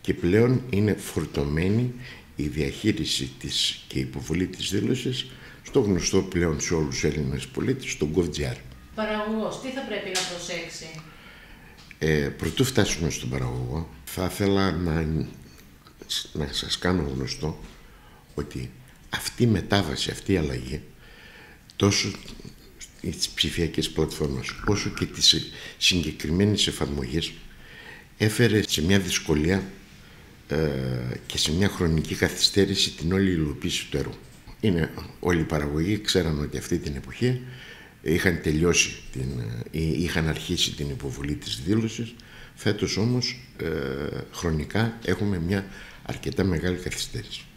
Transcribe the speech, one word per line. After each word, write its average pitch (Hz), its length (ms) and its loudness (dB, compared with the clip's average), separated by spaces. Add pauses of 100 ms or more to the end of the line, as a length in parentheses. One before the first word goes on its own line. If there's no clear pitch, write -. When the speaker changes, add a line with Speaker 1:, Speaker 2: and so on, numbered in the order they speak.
Speaker 1:
και 90 140 0
πλέον 113 560 4
είναι 101 240 4
φορτωμένη 85 1000 0 (420)
η 73 100 0
διαχείριση 71 920 0
της - 500 -2
και - 100 -4
η - 20 0
υποβολή 73 460 -2
της - 240 -6
δήλωσης 117 560 0 (360)
στο - 180 2
γνωστό 95 420 4
πλέον 85 380 2
σε - 140 0
όλους 73 200 2
τους - 100 -2
Έλληνες 71 420 0
πολίτες, 123 440 -2
στο - 240 -2
gov 90 100 4
G 76 280 -2
R. 62 40 -6 (380)
Speaker 2:
Παραγωγός, 214 680 -2
τι 262 80 -8
θα 254 120 -6
πρέπει 208 340 -6
να 185 60 0
προσέξει; 170 800 -8 (1000)
Speaker 1:
Ε, 76 300 2 (100)
προτού 85 260 0
φτάσουμε 85 460 2
στον 62 180 -6
παραγωγό, 64 600 -2 (160)
θα 90 280 -2
ήθελα 98 400 4
να, 80 340 2 (1300)
να 73 180 -4
σας - 280 -4
κάνω 90 360 2
γνωστό 67 460 -4 (760)
ότι - 360 -8 (400)
αυτή - 320 -2
η 123 40 6
μετάβαση, 90 640 2
αυτή - 220 -2
η 95 40 6
αλλαγή, 67 440 -2 (960)
τόσο 101 340 4 (680)
στις - 500 -6
ψηφιακές 80 640 0
πλατφόρμες, 76 640 -2 (120)
όσο 101 240 2
και 98 160 -4
της - 440 2 (280)
συγκεκριμένης 87 880 4
εφαρμογής, 71 640 0 (880)
έφερε 107 500 6
σε - 140 2
μια 95 160 8
δυσκολία, 87 720 2 (760)
ε, 78 180 2 (600)
και - 120 -6
σε - 140 0
μια 95 160 4
χρονική 80 460 2
καθυστέρηση - 760 4
την 82 220 -2
όλη 98 180 4
υλοποίηση 78 600 0
του 71 60 -2
έργου. 65 180 -2 (460)
Είναι, 85 320 2 (280)
όλοι 87 200 4
οι 78 40 2
παραγωγοί 78 560 0
ξέραν 80 400 2
ότι 65 180 -4
αυτή 85 200 -2
την 76 180 -4
εποχή 117 440 -2 (640)
είχαν 85 400 4
τελειώσει 80 540 4 (160)
την, 64 160 -4 (420)
ή 80 320 0
είχαν 80 260 2
αρχίσει - 460 -2
την 71 160 -4
υποβολή 71 440 -4
της - 320 -8
δήλωσης. 113 480 0 (400)
Φέτος - 420 0
όμως, 123 440 0 (160)
ε, - 100 -6 (640)
χρονικά 87 720 0
έχουμε 98 340 0
μια 98 280 0 (360)
αρκετά - 420 -2
μεγάλη 90 320 2
καθυστέρηση. - 680 -8 (120)